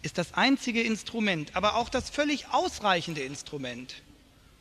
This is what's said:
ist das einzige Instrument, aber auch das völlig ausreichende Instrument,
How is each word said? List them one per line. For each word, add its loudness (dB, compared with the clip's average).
ist -4
das -2
einzige 4
Instrument, 0
aber 2
auch 2
das -2
völlig 0
ausreichende 0
Instrument, -10